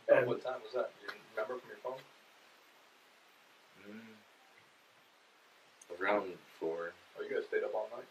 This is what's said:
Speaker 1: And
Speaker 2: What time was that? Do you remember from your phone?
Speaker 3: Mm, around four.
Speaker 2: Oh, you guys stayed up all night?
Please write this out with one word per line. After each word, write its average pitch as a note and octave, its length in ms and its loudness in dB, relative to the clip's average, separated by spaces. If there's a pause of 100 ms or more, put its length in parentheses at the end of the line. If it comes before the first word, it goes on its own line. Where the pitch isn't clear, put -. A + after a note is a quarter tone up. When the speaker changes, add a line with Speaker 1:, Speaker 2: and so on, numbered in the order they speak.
Speaker 1:
And C3 180 10
Speaker 2:
What B2 160 0
time - 200 -4
was - 100 -12
that? - 180 0 (100)
Do - 60 -12
you - 140 -10 (160)
remember B2 240 -2
from - 80 -18
your - 100 -14
phone? - 240 -8 (1900)
Speaker 3:
Mm, A2 280 -14 (1800)
around F#2+ 380 2 (200)
four. E2+ 340 -2 (240)
Speaker 2:
Oh, - 60 -8
you - 80 -6
guys - 160 -2
stayed - 160 0
up - 120 -2
all - 200 -2
night? - 160 -10